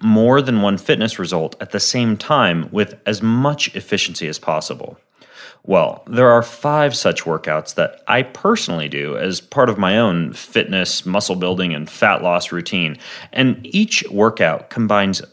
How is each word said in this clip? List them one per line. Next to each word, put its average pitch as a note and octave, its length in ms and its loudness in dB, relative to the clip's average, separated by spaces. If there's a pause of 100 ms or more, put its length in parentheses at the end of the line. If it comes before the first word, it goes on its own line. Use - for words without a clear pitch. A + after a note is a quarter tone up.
more A2+ 400 6
than A#2+ 200 0
one G2+ 160 2
fitness - 400 0
result E2 440 -4
at G2+ 100 -12
the G2+ 80 -4
same A2+ 380 0
time F#2+ 540 0
with G#2 120 0 (220)
as G#2+ 160 -2
much B2+ 540 0
efficiency F2 520 -4
as D2+ 120 -8
possible. - 580 -6 (680)
Well, E2+ 420 2
there A#2+ 220 6
are A#2 140 8
five D3 500 0
such F2 300 -2
workouts D#2+ 520 -4
that - 300 -2
I B2+ 180 2
personally F#2 640 -2
do C#2+ 260 -6
as E2+ 240 -4
part B2+ 300 0
of G#2 80 -2
my G2+ 200 2
own F2 360 0
fitness, - 720 -4
muscle F#2 320 -2
building, F2+ 360 -2
and D2+ 160 -8
fat G#2 320 2
loss F2 300 0
routine. E2+ 460 -4 (340)
And - 420 0
each G#3 380 0
workout G2 580 2
combines G2+ 520 0 (120)